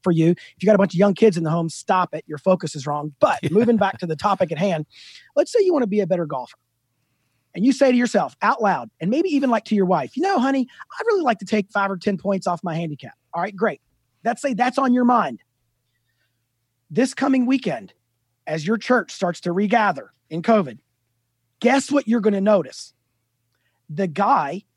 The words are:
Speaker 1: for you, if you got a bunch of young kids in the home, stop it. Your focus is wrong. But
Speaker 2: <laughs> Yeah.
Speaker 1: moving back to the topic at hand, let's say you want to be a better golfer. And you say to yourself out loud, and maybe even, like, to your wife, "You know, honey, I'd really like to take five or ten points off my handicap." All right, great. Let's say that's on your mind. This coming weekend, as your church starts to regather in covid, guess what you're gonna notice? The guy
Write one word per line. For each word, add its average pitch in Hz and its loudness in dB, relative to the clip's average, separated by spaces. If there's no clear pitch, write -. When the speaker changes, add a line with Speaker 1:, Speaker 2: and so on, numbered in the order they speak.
Speaker 1:
for 185 2
you, 160 4
if - -4
you - -4
got 214 6
a - 4
bunch 196 2
of 170 -2
young 202 4
kids 196 4
in 165 -2
the 151 -2
home, 165 -2
stop 185 -2
it. 160 -10
Your 151 -12
focus 180 0
is 135 -10
wrong. 147 -6
But - 2
Speaker 2:
<laughs> - -12
Yeah. 147 -2
Speaker 1:
moving 226 4
back 196 0
to 185 -8
the 160 -4
topic 190 0
at 151 -4
hand, 165 -2
let's 359 0
say 494 2
you 370 4
want 285 2
to 220 -2
be 202 0
a 185 -2
better 175 -2
golfer. 135 -10
And 180 -2
you 269 4
say 269 4
to 247 4
yourself 214 0
out 240 0
loud, 156 0
and 165 -4
maybe 330 0
even, 277 0
like, 226 0
to 220 -2
your 196 2
wife, 175 0
"You 277 -2
know, 381 0
honey, 269 0
I'd 427 -6
really 415 2
like 240 0
to 190 -14
take 202 -2
five 196 -2
or 196 -6
ten 190 -2
points 190 -4
off 175 -4
my 165 -4
handicap." 156 -8
All 170 -4
right, 196 -8
great. 190 -4
Let's 233 -4
say 277 -2
that's 247 0
on 269 2
your 247 4
mind. 220 2
This 233 0
coming 262 0
weekend, 196 -4
as 156 -6
your 226 0
church 233 0
starts 175 -4
to 175 -4
regather 196 0
in 165 -6
covid, 175 0
guess 262 2
what 277 0
you're 233 2
gonna 202 0
notice? 196 -2
The 175 -2
guy 180 0